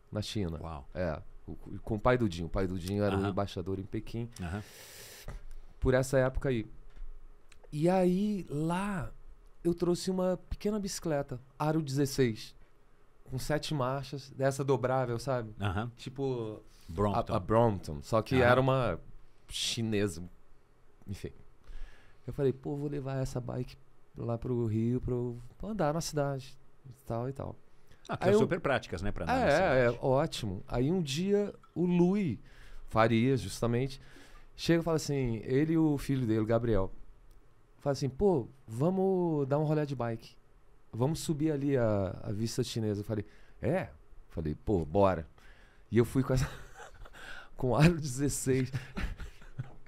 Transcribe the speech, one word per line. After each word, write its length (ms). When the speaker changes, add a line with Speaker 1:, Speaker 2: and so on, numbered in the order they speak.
Speaker 1:
na 100
China. 400
Speaker 2:
Uau. 320
Speaker 1:
É, 240
o, 100
com 140
o 40
pai 180
do 100
Dinho. 180
O 40
pai 160
do 120
Dinho 240
era 140
o 20
Speaker 2:
Aham. 120
Speaker 1:
embaixador 480
em 60
Pequim. 440
Speaker 2:
Aham. 220
Speaker 1:
Por 140
essa 240
época 320
aí. 160
E 160
aí, 600
lá, 600
eu 100
trouxe 360
uma 280
pequena 280
bicicleta, 600
aro 240
dezesseis, 720
com 140
sete 360
marchas, 560
dessa 320
dobrável, 560
sabe? 420
Speaker 2:
Aham. 360
Speaker 1:
Tipo 680
Speaker 2:
Brompton. 440
Speaker 1:
a, 40
a 40
Brompton, 640
só 200
que 140
Speaker 2:
Aham. 80
Speaker 1:
era 160
uma 400
chinesa. 720
Enfim. 220
Eu 60
falei, 200
pô, 240
vou 120
levar 320
essa 200
bike 360
lá 220
pro 280
Rio 340
pra 140
eu, 260
pra 120
andar 240
na 60
cidade 560
e 60
tal 220
e 40
tal. 240
Speaker 2:
Ah, 80
que 80
Speaker 1:
Aí 80
Speaker 2:
são 20
Speaker 1:
eu 60
Speaker 2:
super 200
práticas, 400
né, 100
pra 140
andar 140
Speaker 1:
É, 60
Speaker 2:
na 60
cidade. 460
Speaker 1:
é, 100
ótimo. 600
Aí 220
um 100
dia 540
o 120
Lui 520
Farias, 520
justamente, 600
chega 260
e 40
fala 120
assim: 480
ele 280
e 60
o 180
filho 300
dele, 140
o 60
Gabriel, 460
fala 140
assim, 160
pô, 400
vamos 840
dar 100
um 60
rolê 220
de 100
bike. 400
Vamos 280
subir 320
ali 240
a, 460
a 100
vista 300
chinesa. 380
Eu 40
falei, 200
é? 280
Falei, 260
pô, 300
bora. 420
E 80
eu 60
fui 180
com 120
essa, 140
<laughs> 560
com 180
aro 240
dezesseis. 760
<laughs> 60